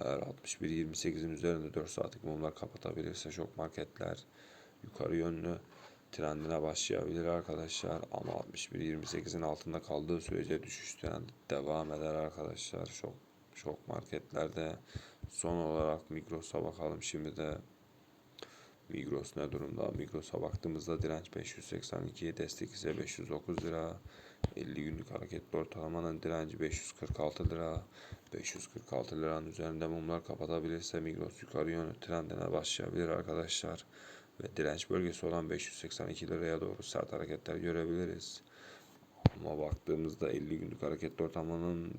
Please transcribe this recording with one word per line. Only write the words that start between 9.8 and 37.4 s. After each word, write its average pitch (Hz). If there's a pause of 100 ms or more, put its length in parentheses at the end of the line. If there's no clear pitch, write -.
kaldığı 78
sürece 80
düşüş -
trendi 80 (180)
devam 78
eder 78
arkadaşlar. 78
Şok, - (400)
Şok -
Marketler'de - (540)
son 85
olarak 78
Migros'a 80
bakalım 80
şimdi 78
de. 76 (1300)
Migros 71
ne 71
durumda? 71
Migros'a 78
baktığımızda 80
direnç 80
beş 85
yüz 82
seksen 87
iki, 82
destek -
ise 78
beş -
yüz -
dokuz 78
lira. 82 (600)
Elli 73
günlük 80
hareketli 80
ortalamanın 82
direnci 80
beş 78
yüz -
kırk 76
altı 78
lira. 82 (520)
Beş -
yüz -
kırk -
altı 69
liranın 80
üzerinde 80
mumlar 82
kapatabilirse 82
Migros 82
yukarı 78
yönlü 82
trendine 85
başlayabilir 85
arkadaşlar. 82 (580)
Ve -
direnç 76
bölgesi 87
olan 82
beş -
yüz -
seksen -
iki -
liraya 82
doğru 95
sert -
hareketler 78